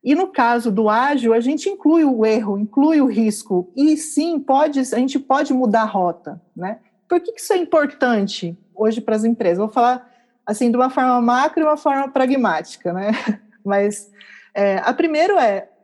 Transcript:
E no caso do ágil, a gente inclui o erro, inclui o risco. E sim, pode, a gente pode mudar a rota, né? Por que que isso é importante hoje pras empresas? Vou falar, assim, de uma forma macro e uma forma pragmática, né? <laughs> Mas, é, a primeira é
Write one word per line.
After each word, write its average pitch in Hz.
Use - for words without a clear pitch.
E 254
no 370
caso 240
do 208
ágil, 233
a 226
gente 277
inclui 330
o 233
erro, 214
inclui 285
o 269
risco. 208
E 302
sim, 311
pode, 277
a 247
gente 262
pode 277
mudar 226
a 220
rota, 170
né? 190
Por 349
que 349
que -
isso -
é -
importante 247
hoje 220
pras 220
empresas? 220
Vou 214
falar, 247
assim, 233
de 226
uma 254
forma 254
macro 262
e 311
uma 302
forma 277
pragmática, 247
né? 196
<laughs> -
Mas, 202
é, 196
a 247
primeira 330
é 294